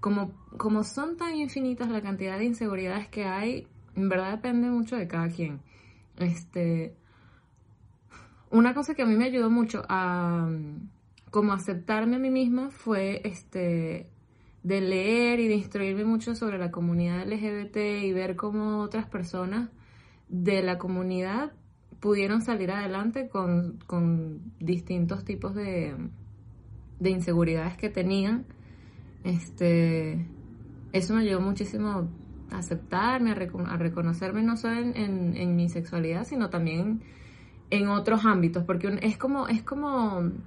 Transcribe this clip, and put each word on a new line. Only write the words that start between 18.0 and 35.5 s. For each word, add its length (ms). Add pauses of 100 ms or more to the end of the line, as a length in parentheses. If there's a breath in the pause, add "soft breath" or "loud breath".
y 60
ver 240
cómo 460
otras 260
personas 640 (580 loud breath)
de 340
la 160
comunidad 760 (480)
pudieron 400
salir 300
adelante 580
con, 560
con 720
distintos 680
tipos 300
de, 400 (1040)
de 100
inseguridades 680
que 120
tenían. 560 (800 loud breath)
Este, 1000 (680)
eso 200
me 80
ayudó 200
muchísimo 680 (420)
a 60
aceptarme, 760
a 40
reco-, 320
a 100
reconocerme 640
no 120
solo 200
en, 200
en, 420
en 180